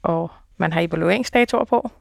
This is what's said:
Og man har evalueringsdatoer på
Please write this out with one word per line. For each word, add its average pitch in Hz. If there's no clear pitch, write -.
Og 165
man 165
har 165
evalueringsdatoer 202
på 240